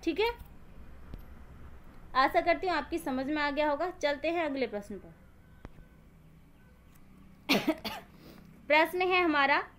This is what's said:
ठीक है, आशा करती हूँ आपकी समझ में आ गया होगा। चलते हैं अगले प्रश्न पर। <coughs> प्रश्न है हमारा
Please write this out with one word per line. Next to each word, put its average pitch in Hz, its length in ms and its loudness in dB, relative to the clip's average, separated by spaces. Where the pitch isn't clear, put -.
ठीक 330 160 -2
है, 427 100 4
आशा 294 260 4
करती 339 260 2
हूँ 349 80 2
आपकी 294 240 -2
समझ 269 260 -2
में 302 160 -2
आ 285 100 2
गया 294 180 2
होगा। 302 220 0
चलते 294 380 -2
हैं 339 160 0
अगले 269 220 -2
प्रश्न 208 300 -8
पर। 170 160 -16
<coughs> 294 260 4
प्रश्न 330 360 4
है 359 200 4
हमारा 294 380 4